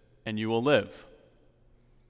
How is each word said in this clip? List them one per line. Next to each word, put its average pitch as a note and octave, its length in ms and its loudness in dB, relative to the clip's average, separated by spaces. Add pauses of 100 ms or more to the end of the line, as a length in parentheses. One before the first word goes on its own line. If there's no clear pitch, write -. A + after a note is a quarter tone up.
(260)
and A2 100 -4
you A2 120 -2
will A2+ 140 2
live." A#2+ 440 0 (1040)